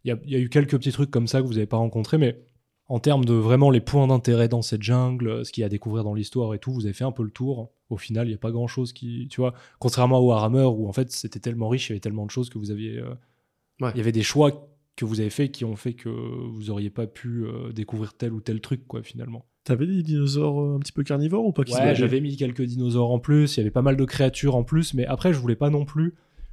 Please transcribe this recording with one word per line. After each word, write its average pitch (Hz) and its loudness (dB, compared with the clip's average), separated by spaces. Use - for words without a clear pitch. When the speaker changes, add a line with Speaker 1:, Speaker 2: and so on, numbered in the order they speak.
Speaker 1:
Il 127 -6
y - 0
a, 113 -4
il 143 -10
y 135 0
a - 2
eu 123 0
quelques 143 2
petits 127 0
trucs 143 0
comme 117 2
ça 135 0
que 131 -2
vous 117 -2
avez 107 0
pas 113 -2
rencontrés, 113 0
mais 123 2
en 123 0
termes 139 4
de 117 4
vraiment 123 6
les 123 6
points 139 2
d'intérêt 117 4
dans 117 -2
cette 107 -4
jungle, 120 0
ce - -14
qu'il - -4
y 110 0
a - 0
à - 0
découvrir 107 -4
dans 104 -2
l'histoire 110 -2
et 101 -4
tout, 131 -6
vous 117 -4
avez 101 -2
fait 127 -6
un 131 -2
peu 120 -4
le 107 -4
tour. 127 -6
Au 113 -6
final, 113 -4
il - -4
y - -6
a 101 -8
pas 113 -6
grand-chose 120 -4
qui, 120 -10
tu - -6
vois, 127 0
contrairement 127 2
à 127 6
Warhammer, 120 4
où 110 0
en 98 -6
fait, 127 -4
c'était - -10
tellement 117 -4
riche, 127 -2
il 117 -6
y - -6
avait 98 -6
tellement 104 -6
de 104 -10
choses 123 -4
que 113 -10
vous 104 -8
aviez, 110 -8
euh, 120 -10
Speaker 2:
Ouais. 127 -2
Speaker 1:
il 123 -6
y - 0
avait 113 2
des 110 2
choix 143 2
que - -6
vous 110 -4
avez 107 -2
fait 143 -2
qui 127 -10
ont 110 -6
fait 120 -8
que 120 -12
vous 117 -10
auriez 101 -4
pas 113 -6
pu, 117 -8
euh, 117 -8
découvrir 110 -8
tel 117 -6
ou 110 -8
tel 110 -6
truc, 123 -8
quoi, 117 -12
finalement. 117 -14
Speaker 3:
T'avais 135 0
des 185 0
dinosaures, 147 0
euh, 143 0
un - 0
petit 143 -8
peu 143 -4
carnivores 160 0
ou 185 2
pas 139 2
qui 120 -8
se 123 2
Speaker 1:
Ouais, 131 2
Speaker 3:
baladaient ? 135 4
Speaker 1:
j'avais 131 4
mis 143 -4
quelques 127 -2
dinosaures 120 0
en 123 2
plus, 147 4
il 123 2
y - 4
avait 104 0
pas 127 2
mal 135 4
de 135 2
créatures 131 2
en 120 2
plus, 156 0
mais 127 0
après, 151 2
je 143 2
voulais 120 2
pas 143 2
non 147 2
plus. 160 0